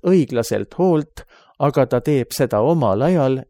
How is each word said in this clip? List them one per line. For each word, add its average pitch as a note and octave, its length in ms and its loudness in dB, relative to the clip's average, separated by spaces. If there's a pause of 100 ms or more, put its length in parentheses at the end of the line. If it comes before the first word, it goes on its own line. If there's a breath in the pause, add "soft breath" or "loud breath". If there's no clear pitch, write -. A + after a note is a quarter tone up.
õiglaselt A#2+ 720 0
hoolt, E3+ 460 -2 (360 soft breath)
aga C#3 280 0
ta B2 140 -2
teeb C3+ 360 -2
seda A#2 240 0
omal B2 420 0
ajal C#3 360 0 (120)